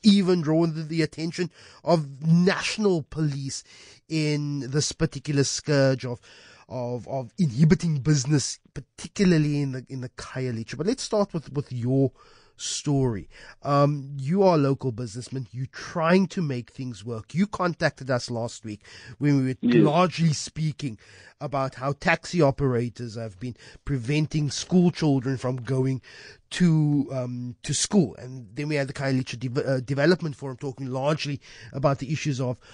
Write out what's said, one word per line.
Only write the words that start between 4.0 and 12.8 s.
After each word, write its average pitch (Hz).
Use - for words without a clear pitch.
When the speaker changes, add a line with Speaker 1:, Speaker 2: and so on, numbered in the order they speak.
Speaker 1:
in 147
this 143
particular 143
scourge 135
of, 120
of, 123
of 127
inhibiting 156
business, 143
particularly 151
in 139
the, 127
in 131
the 123
Khayelitsha. 127
But 160
let's 262
start 202
with, 143
with 139
your 127
story. 131